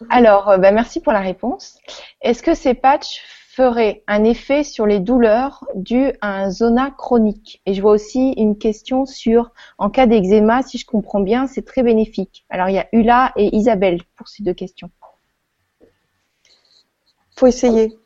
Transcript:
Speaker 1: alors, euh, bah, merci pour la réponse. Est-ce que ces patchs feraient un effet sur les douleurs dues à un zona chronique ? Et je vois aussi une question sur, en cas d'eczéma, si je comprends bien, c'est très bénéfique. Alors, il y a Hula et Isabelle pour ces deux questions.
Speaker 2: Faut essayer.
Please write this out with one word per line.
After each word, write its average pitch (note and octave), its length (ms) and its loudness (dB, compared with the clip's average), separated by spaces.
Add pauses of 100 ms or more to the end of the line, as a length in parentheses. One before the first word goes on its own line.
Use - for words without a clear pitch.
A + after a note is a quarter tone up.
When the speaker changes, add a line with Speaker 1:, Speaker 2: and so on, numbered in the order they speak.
(120)
Speaker 1:
alors, G#3+ 380 4
euh, G3 100 4
bah, G3 120 4
merci A#3 280 -4
pour D4+ 120 -2
la G#3 100 0
réponse. F#3+ 580 -10 (420)
Est-ce A#3 220 -2
que E4 100 0
ces C4 220 -2
patchs C#4 440 -2 (300)
feraient A#3 560 0
un G#3 200 0
effet C#4 380 0
sur A#3 220 -6
les G#3 140 2
douleurs A#3 760 0
dues B3 480 -2
à G3+ 220 -6
un G3 80 -4
zona A#3 440 0
chronique ? - 680 -2
Et G3 80 -2
je G3 80 -4
vois G#3 120 4
aussi B3+ 400 -2
une G#3+ 260 -2
question C4 480 -4
sur, A#3 420 0 (300)
en G3+ 100 -2
cas C4 160 2
d'eczéma, G#3+ 560 4
si - 160 -10
je - 80 -12
comprends G3+ 360 -4
bien, A#3+ 260 -2
c'est - 180 -10
très - 160 -4
bénéfique. A3 680 -2
Alors, F3+ 180 -4
il G3 60 -2
y F#3 40 -2
a - 120 -6
Hula A#3+ 460 2
et G3+ 180 0
Isabelle G3 460 0 (140)
pour - 120 -20
ces - 160 -18
deux F3+ 100 -4
questions. F3+ 380 -14 (2500)
Speaker 2:
Faut C4 120 2
essayer. A3+ 580 0